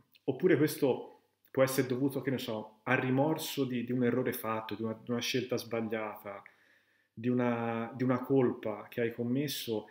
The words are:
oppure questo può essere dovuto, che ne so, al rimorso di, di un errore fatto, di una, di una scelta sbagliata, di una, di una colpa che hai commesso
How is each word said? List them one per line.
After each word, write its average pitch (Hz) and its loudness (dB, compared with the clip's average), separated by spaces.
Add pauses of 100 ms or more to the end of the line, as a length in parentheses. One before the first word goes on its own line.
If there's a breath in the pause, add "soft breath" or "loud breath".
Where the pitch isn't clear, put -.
(240)
oppure 143 4
questo 143 0 (280)
può 131 4
essere 131 2
dovuto, 135 -2
che 135 -2
ne 123 0
so, - -8
al 127 4
rimorso 139 2
di, 123 -2
di 120 -4
un 127 2
errore 120 2
fatto, 110 -4
di 110 -6
una, 110 -2 (100)
di - -8
una 117 -2
scelta 123 -2
sbagliata, 110 -6 (680 soft breath)
di 117 -4
una, 117 0
di 127 -2
una 123 2
colpa 113 2
che 120 -4
hai 117 0
commesso 120 -2